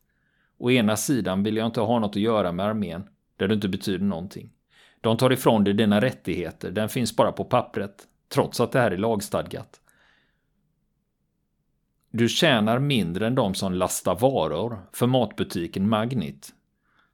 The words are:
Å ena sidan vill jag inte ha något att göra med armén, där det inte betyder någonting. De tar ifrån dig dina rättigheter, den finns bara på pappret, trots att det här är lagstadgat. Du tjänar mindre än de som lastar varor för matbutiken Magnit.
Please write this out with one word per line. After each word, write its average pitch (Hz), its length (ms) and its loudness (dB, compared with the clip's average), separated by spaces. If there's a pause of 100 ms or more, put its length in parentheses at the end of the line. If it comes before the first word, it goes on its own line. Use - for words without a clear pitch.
(580)
Å 123 140 0
ena 107 260 4
sidan 98 460 0
vill 110 140 -2
jag 110 80 0
inte 113 160 -2
ha 117 180 2
något 104 160 -2
att 101 60 0
göra 107 300 2
med 90 140 -2
armén, 101 440 -4 (280)
där 98 100 0
det 107 60 2
inte 104 160 0
betyder 95 360 -2
någonting. 95 480 -6 (480)
De 110 160 2
tar 127 140 4
ifrån 120 320 4
dig 101 100 4
dina 104 280 4
rättigheter, 90 680 -4
den 104 180 -2
finns 117 260 -4
bara 107 160 4
på 95 140 -8
pappret, - 640 -4 (220)
trots - 300 -2
att 117 120 0
det 143 80 2
här 117 120 2
är 87 60 -2
lagstadgat. 98 840 -4 (2250)
Du 113 180 2
tjänar 117 500 2
mindre 107 480 0
än 123 80 0
de 104 180 0
som 95 200 -2
lastar 90 420 0
varor 101 640 0 (140)
för 123 140 0
matbutiken 101 840 -2
Magnit. 110 640 -4 (600)